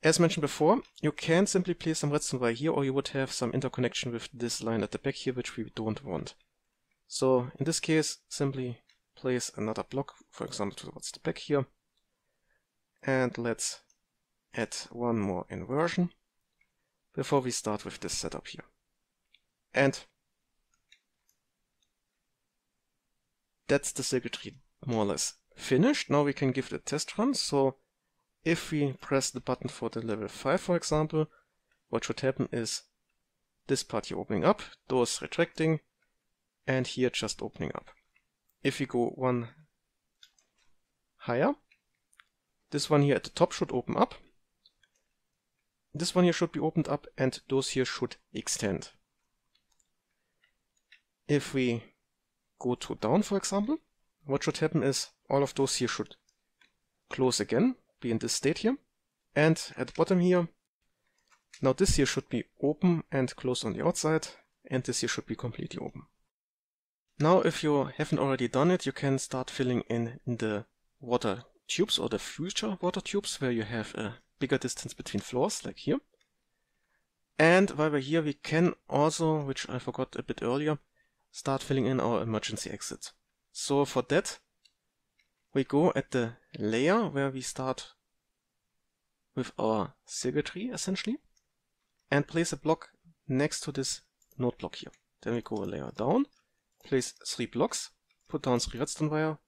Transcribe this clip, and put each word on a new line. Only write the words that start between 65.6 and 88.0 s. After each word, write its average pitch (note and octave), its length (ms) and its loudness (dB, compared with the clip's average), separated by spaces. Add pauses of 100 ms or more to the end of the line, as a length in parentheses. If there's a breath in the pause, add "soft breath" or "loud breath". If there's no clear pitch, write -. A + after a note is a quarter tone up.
open. - 180 -12 (1160)
Now, D#3+ 220 6
if - 220 0
you C#3+ 360 2
haven't D3+ 200 0
already B2+ 300 2
done D3 220 4
it, F3+ 160 0
you C3+ 60 -2
can C3+ 260 0
start - 320 -6
filling B2+ 320 0
in A#2 440 -4
the A2 380 -2 (340)
water A#2+ 460 -2 (240)
tubes - 300 0
or - 100 -2
the G#2 100 -2
future G3 640 -4
water F3+ 200 -2
tubes - 400 -4
where B2+ 120 0
you A2+ 100 0
have G#2+ 320 -6
a A2 200 -4 (260)
bigger C3 180 2
distance - 340 -6
between - 280 -6
floors, C#3+ 440 -2
like - 140 -10
here. B3+ 220 0 (1400)
And F3+ 320 8
while D#3 200 2
we're D3 100 2
here, D3+ 220 2
we D3+ 100 0
can E3 420 2 (140)
also, D#3 520 2
which C3+ 280 -6
I B2+ 100 -4
forgot - 380 -6
a - 60 -6
bit - 200 -6
earlier, C#3+ 360 0 (520)
start - 320 -2
filling C3+ 240 2
in C3 140 2
our A2 220 2
emergency A2 480 -4
exit. - 420 -10 (400)
So C#3+ 320 2
for C3 240 0
that, - 300 0 (1160)
we C3+ 100 2
go D3+ 300 4
at - 160 -2
the A#2 220 0 (260)
layer C3+ 480 2
where C#3 240 -2
we C3 120 -8
start - 500 -6 (1400)